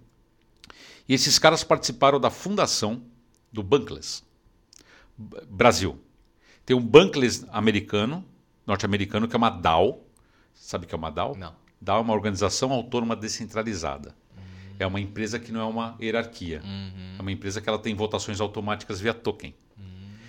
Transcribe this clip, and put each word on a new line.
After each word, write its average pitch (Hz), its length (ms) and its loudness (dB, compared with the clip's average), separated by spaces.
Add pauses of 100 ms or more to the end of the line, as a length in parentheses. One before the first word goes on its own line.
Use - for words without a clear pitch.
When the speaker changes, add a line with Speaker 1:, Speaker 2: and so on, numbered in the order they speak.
(1080)
Speaker 1:
e 131 60 4
esses 135 240 4
caras 160 260 6
participaram 139 560 2
da 120 80 2
fundação 143 760 -2 (480)
do 104 120 -8
Bankless. 92 600 -2 (1000)
B-, - 260 -16
Brasil. 95 500 4 (680)
Tem 127 120 4
um 123 40 2
Bankless 127 720 8
americano, 107 760 0 (420)
norte-americano, 101 640 0
que 117 60 -8
é 120 40 2
uma 113 120 4
dao. 87 560 2 (480)
Sabe - 300 -10
o - 40 -20
que - 60 -8
é 82 40 -6
uma 80 120 -6
dao? 107 260 -4
Speaker 2:
Não. 87 180 -16 (260)
Speaker 1:
dao 101 180 0
é - 40 2
uma 113 120 0
organização 104 580 0
autônoma 117 440 -2
descentralizada. 101 1000 -8 (220)
Speaker 2:
Hum. - 40 -20 (380)
Speaker 1:
É 95 80 -2
uma 98 140 -2
empresa 107 380 -6
que 117 120 -12
não 113 100 -6
é 110 40 -4
uma 113 360 -6
hierarquia. 110 640 -6
Speaker 2:
Uhum. 95 540 -12
Speaker 1:
É 101 40 -10
uma 98 100 -4
empresa 98 280 -6
que - 80 -6
ela 107 100 0
tem 110 160 -4
votações 104 460 -4
automáticas 104 600 -6
via 110 140 -2
token. - 400 -8 (240)
Speaker 2:
Hum. 101 40 -20 (460)